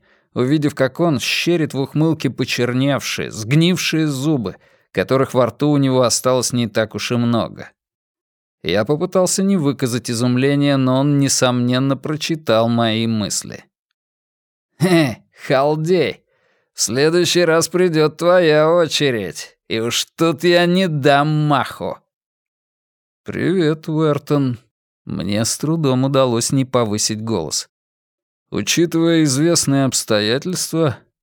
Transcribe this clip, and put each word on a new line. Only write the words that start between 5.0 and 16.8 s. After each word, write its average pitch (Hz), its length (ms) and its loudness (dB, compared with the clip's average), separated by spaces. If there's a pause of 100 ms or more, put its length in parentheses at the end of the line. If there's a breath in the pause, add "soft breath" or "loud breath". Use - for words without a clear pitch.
во 123 140 4
рту 143 220 -2
у 147 80 2
него 131 260 2
осталось 123 500 0
не 120 140 -2
так 107 280 -2
уж - 160 -6
и 123 40 -2
много. 113 560 -2 (960)
Я 92 180 0
попытался 180 600 0
не 196 140 2
выказать 131 520 -2
изумления, 131 680 0
но 131 240 2
он, 143 200 2
несомненно, 131 760 0
прочитал 151 720 -2
мои 117 380 0
мысли. 107 600 -6 (1160)
"Хе, 160 420 2 (220)
халдей, 151 800 0 (500)
в - 80 -6